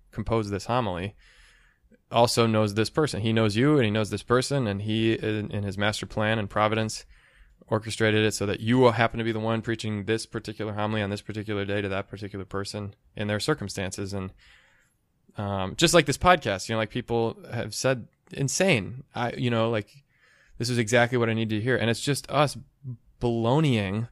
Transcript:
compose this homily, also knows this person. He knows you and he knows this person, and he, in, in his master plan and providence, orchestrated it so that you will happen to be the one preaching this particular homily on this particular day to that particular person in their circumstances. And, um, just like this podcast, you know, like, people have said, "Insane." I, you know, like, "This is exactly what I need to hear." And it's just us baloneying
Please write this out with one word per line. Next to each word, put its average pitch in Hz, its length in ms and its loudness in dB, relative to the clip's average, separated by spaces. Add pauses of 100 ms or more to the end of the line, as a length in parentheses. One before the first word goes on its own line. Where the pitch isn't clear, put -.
(100)
compose 110 400 -2
this 98 160 -4
homily, 101 480 -2 (960)
also 117 360 4
knows 107 280 2
this 110 160 2
person. 143 300 0
He 110 120 0
knows 110 240 4
you 143 200 6
and 123 80 4
he 104 60 2
knows 107 200 0
this 101 140 -4
person, 127 420 2
and 101 160 -2
he, 110 300 2
in, 107 400 -2
in 104 100 -4
his 98 160 -6
master 104 280 0
plan 110 340 0
and 101 100 -6
providence, 110 540 0 (640)
orchestrated 107 560 2
it 107 80 2
so 101 140 -2
that 98 140 -4
you 117 180 2
will 123 140 6
happen 113 260 0
to 113 60 -4
be 113 80 0
the 110 60 -6
one 113 220 -2
preaching 107 460 -4
this 110 200 -2
particular 107 460 -8
homily 107 300 -2
on 98 80 -2
this 104 100 -4
particular 104 460 -6
day 101 160 -2
to 98 60 -4
that 98 200 -4
particular 101 380 -10
person 101 480 -8 (200)
in 107 140 -6
their 107 120 -2
circumstances. 98 760 -4
And, 95 180 -8 (1040)
um, 98 400 -4
just 165 160 4
like 170 140 6
this 135 120 -2
podcast, 143 500 2
you 113 60 -2
know, 110 40 0
like, 110 120 -2
people 117 480 -2 (140)
have 110 220 -6
said, 131 340 -2 (240)
"Insane." 135 720 0 (100)
I, 120 180 -2
you 123 180 -2
know, 113 180 2
like, 110 220 -2 (640)
"This 120 140 -4
is 120 80 2
exactly 120 400 4
what 113 100 2
I 113 60 0
need 113 160 0
to 107 100 0
hear." 120 160 2
And 110 140 0
it's 113 100 -2
just - 300 -2
us 139 260 2 (640)
baloneying 117 920 2